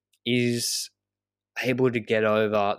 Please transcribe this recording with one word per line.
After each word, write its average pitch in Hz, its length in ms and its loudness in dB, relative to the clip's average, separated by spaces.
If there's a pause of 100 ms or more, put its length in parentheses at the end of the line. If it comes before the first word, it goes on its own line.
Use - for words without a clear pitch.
(260)
is 120 640 -2 (720)
able 127 280 2
to 120 80 -2
get 110 240 0
over 107 560 2